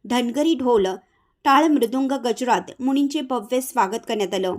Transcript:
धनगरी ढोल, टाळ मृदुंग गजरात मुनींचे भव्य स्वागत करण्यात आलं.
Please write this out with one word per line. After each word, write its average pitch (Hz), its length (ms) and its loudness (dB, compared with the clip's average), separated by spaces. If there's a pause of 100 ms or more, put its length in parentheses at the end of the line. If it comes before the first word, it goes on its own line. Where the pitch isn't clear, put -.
धनगरी 247 500 0
ढोल, 240 320 2 (580)
टाळ 294 220 6
मृदुंग 262 440 0
गजरात 240 680 -2
मुनींचे 277 420 0
भव्य 254 400 -4
स्वागत 220 460 -4
करण्यात 202 260 -2
आलं. 185 260 -2